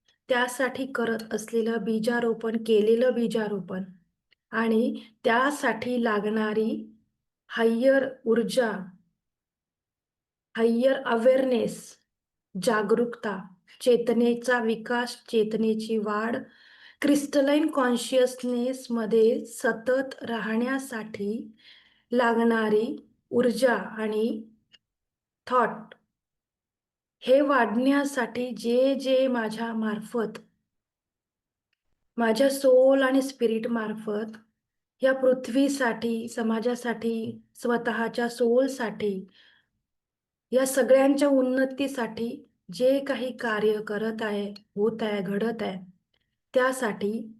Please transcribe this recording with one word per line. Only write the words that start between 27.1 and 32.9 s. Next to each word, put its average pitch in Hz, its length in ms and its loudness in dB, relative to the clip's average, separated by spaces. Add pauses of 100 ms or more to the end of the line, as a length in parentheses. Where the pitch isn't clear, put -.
हे 262 200 4
वाढण्यासाठी 254 1120 0
जे 247 440 0
जे 262 340 2
माझ्या 226 440 -4
मार्फत, 214 640 -6 (1800)
माझ्या 233 340 2
सोल 269 520 6